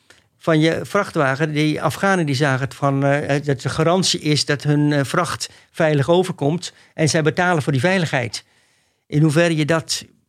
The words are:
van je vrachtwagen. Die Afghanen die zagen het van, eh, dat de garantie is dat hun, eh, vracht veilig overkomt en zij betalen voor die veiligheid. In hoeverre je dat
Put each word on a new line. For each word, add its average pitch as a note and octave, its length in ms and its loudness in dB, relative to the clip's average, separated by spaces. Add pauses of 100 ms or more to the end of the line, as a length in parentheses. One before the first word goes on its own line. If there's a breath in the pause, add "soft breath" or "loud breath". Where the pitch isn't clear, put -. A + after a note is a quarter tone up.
(380 soft breath)
van D#3+ 220 2
je D#3+ 220 2
vrachtwagen. D3+ 720 -2
Die D3+ 300 -2
Afghanen F3+ 440 0
die C#3 80 0
zagen C3 300 0
het - 100 -8
van, C#3 300 0
eh, C#3+ 400 0
dat C#3 160 -2
de C#3+ 80 -6
garantie E3 520 0
is D3+ 240 0
dat D3 180 -2
hun, D3 300 2
eh, C#3 120 0
vracht - 460 -4 (200 loud breath)
veilig D3+ 380 2
overkomt E3+ 640 0 (220 soft breath)
en D#3 140 2
zij D#3+ 140 0
betalen F3 400 2
voor D#3 100 -2
die C3 80 0
veiligheid. D#3+ 640 -2 (640)
In D3 160 0
hoeverre D#3+ 340 2
je D3+ 80 0
dat - 400 -2 (240)